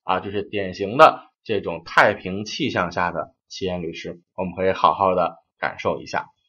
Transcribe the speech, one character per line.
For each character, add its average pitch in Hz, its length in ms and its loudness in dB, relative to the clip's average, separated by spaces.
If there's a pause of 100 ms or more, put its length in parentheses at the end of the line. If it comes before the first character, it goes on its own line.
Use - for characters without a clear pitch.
啊， 92 160 -2
就 202 100 -8
是 202 140 -4
典 95 300 -6
型 101 240 -4
的 151 240 8 (240)
这 101 160 -2
种 85 240 -6
太 127 280 4
平 98 300 -6
气 123 260 -4
象 90 220 -2
下 87 200 -2
的 80 180 -6 (180)
七 - 160 -12
言 90 180 -4
律 82 120 -6
诗， 85 260 -12 (160)
我 - 80 -4
们 90 140 -4
可 92 100 0
以 92 60 2
好 82 200 4
好 92 220 2
的 85 220 0 (200)
感 - 220 -6
受 73 220 -2
一 - 40 -16
下。 - 200 -4 (240)